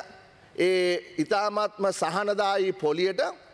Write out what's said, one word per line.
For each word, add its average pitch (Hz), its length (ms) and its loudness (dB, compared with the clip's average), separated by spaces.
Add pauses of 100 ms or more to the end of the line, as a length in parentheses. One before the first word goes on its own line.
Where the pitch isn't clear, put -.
(600)
ඒ 180 360 2 (220)
ඉතාමත්ම 202 760 0
සහනදායී 196 800 0
පොලියට 180 480 0 (320)